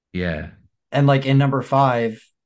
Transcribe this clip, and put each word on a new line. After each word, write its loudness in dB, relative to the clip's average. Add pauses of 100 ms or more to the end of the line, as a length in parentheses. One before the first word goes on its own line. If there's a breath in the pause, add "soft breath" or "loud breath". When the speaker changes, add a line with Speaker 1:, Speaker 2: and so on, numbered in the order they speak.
(140)
Speaker 1:
Yeah. -6 (400)
Speaker 2:
And, 2
like, 2
in 2
number 0
five, 0 (240)